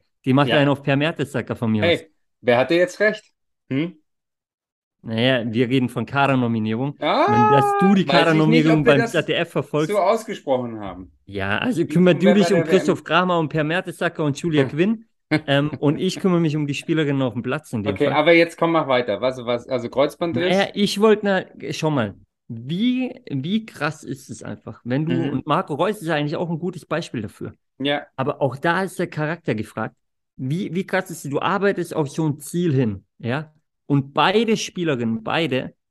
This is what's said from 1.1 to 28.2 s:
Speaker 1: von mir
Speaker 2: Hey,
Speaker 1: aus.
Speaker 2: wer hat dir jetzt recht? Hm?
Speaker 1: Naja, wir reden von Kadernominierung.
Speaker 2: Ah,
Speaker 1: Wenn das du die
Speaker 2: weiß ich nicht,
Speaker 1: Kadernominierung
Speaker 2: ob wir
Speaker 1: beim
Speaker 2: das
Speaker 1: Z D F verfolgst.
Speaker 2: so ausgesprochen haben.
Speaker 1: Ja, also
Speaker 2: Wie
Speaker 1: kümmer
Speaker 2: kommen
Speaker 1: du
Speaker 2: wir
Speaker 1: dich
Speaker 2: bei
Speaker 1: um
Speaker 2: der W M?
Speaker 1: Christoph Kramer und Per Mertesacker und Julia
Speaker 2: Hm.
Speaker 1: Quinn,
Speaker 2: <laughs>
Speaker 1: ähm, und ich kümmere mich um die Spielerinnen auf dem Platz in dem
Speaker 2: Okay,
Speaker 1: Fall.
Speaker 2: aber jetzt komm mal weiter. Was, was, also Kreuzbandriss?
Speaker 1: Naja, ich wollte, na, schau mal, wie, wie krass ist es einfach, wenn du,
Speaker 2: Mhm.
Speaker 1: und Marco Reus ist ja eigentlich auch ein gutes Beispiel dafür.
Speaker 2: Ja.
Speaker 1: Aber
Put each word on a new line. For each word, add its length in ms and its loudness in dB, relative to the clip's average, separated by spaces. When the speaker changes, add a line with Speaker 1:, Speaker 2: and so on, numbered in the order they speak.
Speaker 1:
von 160 -2
mir 120 0
Speaker 2:
Hey, 120 2
Speaker 1:
aus. 80 -6
Speaker 2:
wer 160 2
hat 140 2
dir 60 2
jetzt 220 0
recht? 320 0
Hm? 280 -4
Speaker 1:
Naja, 460 0
wir 220 0
reden 180 2
von 180 -6
Kadernominierung. 920 0
Speaker 2:
Ah, 300 0
Speaker 1:
Wenn 220 4
das 140 6
du 160 6
die 60 4
Speaker 2:
weiß 0 -
ich 0 -
nicht, 100 0
Speaker 1:
Kadernominierung 680 4
Speaker 2:
ob 60 2
wir 80 8
Speaker 1:
beim 80 4
Speaker 2:
das 100 0
Speaker 1:
Z 160 -2
D 60 0
F 180 -2
verfolgst. 440 -2
Speaker 2:
so 40 2
ausgesprochen 800 -2
haben. 320 -12
Speaker 1:
Ja, 340 -2
also 220 -2
Speaker 2:
Wie 60 -2
Speaker 1:
kümmer 240 4
Speaker 2:
kommen 100 2
Speaker 1:
du 60 4
Speaker 2:
wir 80 8
Speaker 1:
dich 140 4
Speaker 2:
bei 60 2
Speaker 1:
um 60 4
Speaker 2:
der 40 0
W 60 -2
M? 60 6
Speaker 1:
Christoph 260 0
Kramer 360 0
und 100 -2
Per 140 -2
Mertesacker 600 -4
und 160 -2
Julia 240 2
Speaker 2:
Hm. 60 -4
Speaker 1:
Quinn, 360 -2
Speaker 2:
<laughs> 160 0
Speaker 1:
ähm, 320 2
und 200 2
ich 200 -2
kümmere 200 2
mich 160 0
um 100 -2
die 80 -4
Spielerinnen 480 -2
auf 120 -2
dem 100 -6
Platz 300 -6
in 100 -2
dem 100 0
Speaker 2:
Okay, 120 0
Speaker 1:
Fall. 80 0
Speaker 2:
aber 200 6
jetzt 240 4
komm 140 2
mal 160 0
weiter. 340 0
Was, 240 -2
was, 220 -4
also 220 -4
Kreuzbandriss? 640 0
Speaker 1:
Naja, 180 0
ich 260 -2
wollte, 260 4
na, 460 -4
schau 200 -2
mal, 240 -2
wie, 800 -4
wie 360 -4
krass 380 -8
ist 260 -12
es 120 -14
einfach, 420 -14
wenn 220 -2
du, 80 -2
Speaker 2:
Mhm. 160 -2
Speaker 1:
und 180 -6
Marco 280 -2
Reus 260 -2
ist 60 -10
ja 80 -2
eigentlich 200 -2
auch 140 -4
ein 100 -4
gutes 260 -8
Beispiel 360 -6
dafür. 320 -12
Speaker 2:
Ja. 280 -4
Speaker 1:
Aber 260 -4